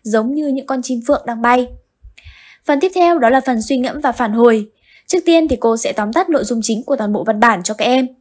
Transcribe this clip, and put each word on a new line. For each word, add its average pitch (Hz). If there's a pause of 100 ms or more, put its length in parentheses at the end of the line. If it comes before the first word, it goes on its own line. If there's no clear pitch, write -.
giống 226
như 302
những 269
con 262
chim 247
phượng 285
đang 233
bay. 247 (1000)
Phần 285
tiếp 370
theo 349
đó 233
là 262
phần 233
suy 262
ngẫm 262
và 269
phản 240
hồi. 226 (400)
Trước 370
tiên 330
thì 254
cô 233
sẽ -
tóm 214
tắt 349
nội 285
dung 226
chính 226
của 277
toàn 214
bộ 202
văn 208
bản 214
cho -
các -
em. 254 (140)